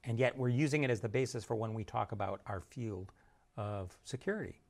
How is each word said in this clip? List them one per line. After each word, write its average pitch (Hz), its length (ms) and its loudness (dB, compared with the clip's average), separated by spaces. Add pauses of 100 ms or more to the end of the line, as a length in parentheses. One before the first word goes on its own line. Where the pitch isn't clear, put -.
And 117 140 0
yet 127 200 6
we're 127 100 2
using 143 340 4
it 127 80 4
as 110 120 2
the 113 80 -2
basis 123 340 0
for 120 100 -2
when 110 200 0
we 110 100 -2
talk 113 280 -2
about 98 340 -2
our 95 160 -4
field 101 500 -6 (460)
of 101 460 -4
security. 180 540 -6 (120)